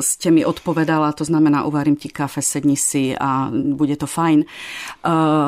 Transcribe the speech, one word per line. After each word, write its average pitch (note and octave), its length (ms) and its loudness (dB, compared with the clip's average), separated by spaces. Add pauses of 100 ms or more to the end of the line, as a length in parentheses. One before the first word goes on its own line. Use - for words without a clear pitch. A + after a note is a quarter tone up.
ste - 300 -4
mi D#3+ 140 4
odpovedala, D#3 680 0
to D3+ 120 -6
znamená, D#3 400 2
"Uvarím D3 320 0
ti - 120 -12
kafe, C#3+ 320 -6
sedni C#3+ 360 0
si C3+ 360 -2
a C3+ 380 -2
bude C#3+ 460 0
to D3 100 -6
fajn." E3 340 2
Eh, - 720 -8 (380)